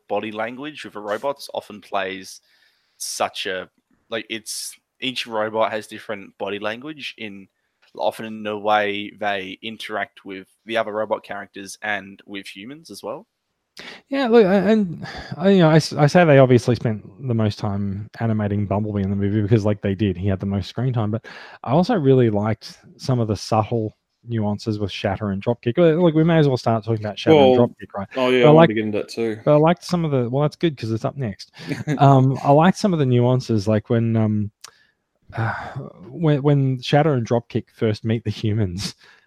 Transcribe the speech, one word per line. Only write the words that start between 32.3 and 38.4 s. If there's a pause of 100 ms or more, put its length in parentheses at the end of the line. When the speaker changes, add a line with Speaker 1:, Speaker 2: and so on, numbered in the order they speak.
Speaker 2:
I
liked
some
of
the
nuances,
like
when,
um, (840)
uh, (560)
when,
when
Shatter
and
Dropkick
first
meet
the
humans (320)